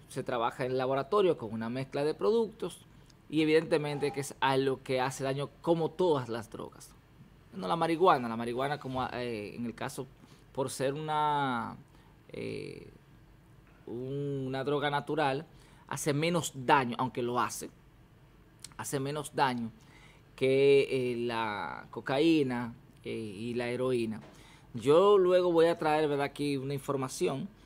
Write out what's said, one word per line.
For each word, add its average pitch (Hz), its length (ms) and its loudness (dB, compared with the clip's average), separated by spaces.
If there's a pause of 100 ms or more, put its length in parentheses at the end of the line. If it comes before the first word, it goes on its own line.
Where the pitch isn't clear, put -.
se 131 160 -8
trabaja 127 420 -2
en 131 120 -2
laboratorio 139 600 2
con 110 140 -8
una 113 180 -6
mezcla 139 360 -4
de 156 80 0
productos, 202 720 -2 (440)
y 156 120 0
evidentemente 151 720 2
que 143 80 -6
es - 180 -8
algo 135 420 2
que 127 200 -2
hace 135 240 -4
daño 135 240 -4 (120)
como 165 300 2
todas 147 380 0
las 113 200 -8
drogas. - 420 -14 (640)
No 190 140 -8
la 180 80 0
marihuana, 160 540 4
la 113 80 -4
marihuana 123 420 -4
como, 127 280 -4
eh, 117 460 -6
en 120 120 -8
el 113 100 -8
caso, 131 320 -8 (460)
por 131 160 -4
ser 135 240 -2
una, 147 800 -2 (540)
eh, 107 600 -10 (960)
un, 135 640 -6
una 135 160 -4
droga 147 260 0
natural, 147 560 -2 (460)
hace 139 220 -2
menos 160 420 0
daño, 131 420 2
aunque 127 240 -4
lo 120 160 -2
hace, 107 320 -4 (1080)
hace - 220 -6
menos 143 360 -6
daño 123 340 2 (680)
que, 135 520 6
eh, 123 280 0
la 107 720 -4
cocaína, 135 800 2 (300)
eh, 117 80 -8
y 113 440 -6
la 120 120 -2
heroína. 120 540 -2 (520)
Yo 160 440 6
luego 180 340 6
voy 165 140 6
a 165 120 2
traer, 156 300 2
¿verdad?, 143 180 0
aquí 143 300 -2
una 135 180 -4
información, 139 760 -2 (160)